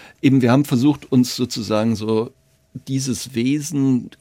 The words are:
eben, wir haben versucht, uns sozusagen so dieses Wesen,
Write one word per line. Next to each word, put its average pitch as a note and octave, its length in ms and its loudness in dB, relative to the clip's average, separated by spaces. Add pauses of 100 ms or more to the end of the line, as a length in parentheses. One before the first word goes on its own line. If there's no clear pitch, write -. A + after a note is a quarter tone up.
(220)
eben, C3+ 180 4
wir A#2 100 2
haben C#3 140 4
versucht, C#3 480 0
uns B2+ 240 2
sozusagen A2 600 -2
so A2 340 -2 (580)
dieses C3+ 460 -6
Wesen, C3+ 760 -2 (100)